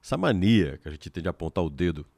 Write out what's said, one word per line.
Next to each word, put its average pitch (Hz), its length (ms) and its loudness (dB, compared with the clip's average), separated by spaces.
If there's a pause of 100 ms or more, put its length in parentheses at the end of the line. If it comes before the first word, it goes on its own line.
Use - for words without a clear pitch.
Essa - 160 -6
mania 95 640 2
que - 60 -14
a 76 40 -10
gente 76 180 -14
tem 87 120 -10
de 87 80 -4
apontar 82 340 -4
o 82 60 0
dedo 76 360 -2 (120)